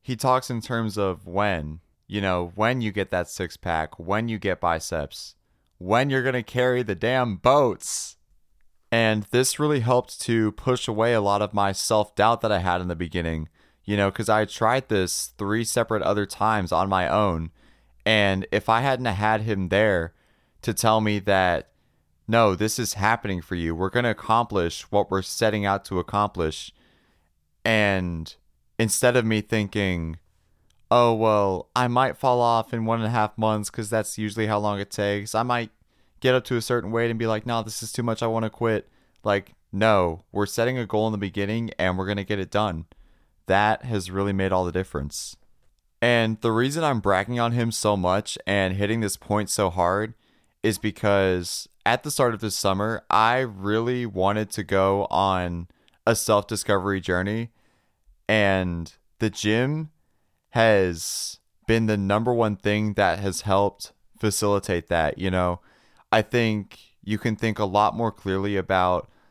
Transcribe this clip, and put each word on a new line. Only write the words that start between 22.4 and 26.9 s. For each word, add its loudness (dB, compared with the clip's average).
this -2
is -4
happening 0
for -10
you. -2
We're -4
gonna 0
accomplish 0
what 2
we're 0
setting -2
out -2
to -4
accomplish." -4